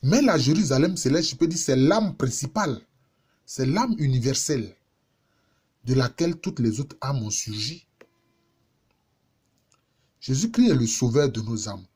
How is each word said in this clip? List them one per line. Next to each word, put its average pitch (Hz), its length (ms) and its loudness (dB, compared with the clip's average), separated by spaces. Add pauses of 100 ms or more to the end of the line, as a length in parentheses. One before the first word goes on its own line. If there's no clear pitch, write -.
Mais 190 200 4
la 214 160 4
Jérusalem 151 580 2
céleste, 156 360 0
je - 40 -10
peux 165 120 2
dire, 170 120 -4
c'est 131 160 0
l'âme 175 400 2
principale. 139 640 -4 (680)
C'est - 200 -4
l'âme 208 320 0
universelle 131 760 -2 (1080)
de 123 120 0
laquelle 165 420 0
toutes - 240 -6
les 113 180 0
autres 143 220 -10
âmes 135 220 -4
ont 104 60 -8
surgi. 107 560 -8 (2250)
Jésus-Christ 226 480 2
est 151 60 4
le 120 120 2
sauveur 131 420 0
de 110 120 -6
nos 107 260 -6
âmes. 95 180 -14 (100)